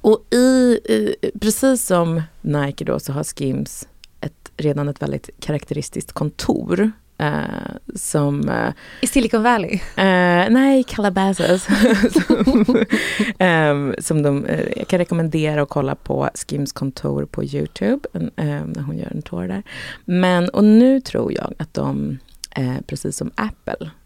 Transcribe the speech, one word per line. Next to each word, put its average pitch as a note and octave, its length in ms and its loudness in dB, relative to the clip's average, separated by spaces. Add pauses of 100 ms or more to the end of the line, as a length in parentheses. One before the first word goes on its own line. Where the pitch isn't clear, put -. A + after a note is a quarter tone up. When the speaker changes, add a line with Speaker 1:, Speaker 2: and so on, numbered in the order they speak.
Speaker 1:
och G#3+ 340 2
i, A#3+ 40 4
i, B3 760 4 (260)
precis A#3+ 460 2
som E3+ 360 0 (180)
Nike C#3+ 440 -4
då, - 160 -2
så - 120 -10
har D3 120 -4
Skims C3+ 640 -6 (320)
ett, - 360 -14
redan D3 320 -2
ett C#3+ 140 -8
väldigt C#3 280 -6 (100)
karaktäristiskt - 720 -6
kontor, - 800 -2 (280)
eh, D3 140 -2 (640)
som, D3 540 -2
eh, A#2+ 240 -2 (280)
Speaker 2:
I B3+ 60 -2
Silicon A3+ 360 2
Valley? A3+ 300 2 (240)
Speaker 1:
Eh, F3+ 540 4
nej, C4 380 6
Calabasas. F#3+ 760 0
<laughs> G3+ 500 4 (140)
Som, A#3+ 580 4 (540)
ehm, D3+ 600 2
som D#3 240 0
de, C#3+ 220 0
eh, - 320 -2
jag - 120 -8
kan F#3 100 2
rekommendera D#3 640 0
att C#3+ 60 -2
kolla C#3 260 -2
på C#3 340 -4 (200)
Skims C#3+ 240 -4
kontor C#3+ 520 -4
på - 200 -8
YouTube, D3+ 680 -4
en, E3 240 -6
ehm, D3+ 400 -4
när D3 60 -6
hon D3+ 160 -8
gör - 120 -8
en D#3 120 -8
tour F3 260 -8
där. G3 140 -8 (420)
Men, F3+ 440 2
och G3+ 160 2
nu B3 360 6
tror - 320 -4
jag - 260 -6
att - 160 -10
de, C#3+ 440 -4 (380)
eh, B2+ 180 -2 (120)
precis D3 300 -8
som - 180 -6
Apple - 560 -8 (160)